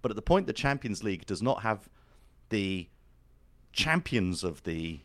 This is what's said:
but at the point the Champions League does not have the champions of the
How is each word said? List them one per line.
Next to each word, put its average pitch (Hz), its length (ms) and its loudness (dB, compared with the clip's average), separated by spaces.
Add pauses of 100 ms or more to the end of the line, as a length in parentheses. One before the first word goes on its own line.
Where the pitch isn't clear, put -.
but 117 100 -2
at 104 40 -4
the 110 60 -4
point 185 260 4
the - 60 -2
Champions 135 480 -2
League 98 240 -2
does 92 160 -4
not 110 220 0
have 110 260 -2 (600)
the 95 400 0 (800)
champions 117 720 2
of 85 200 -4
the 82 420 -4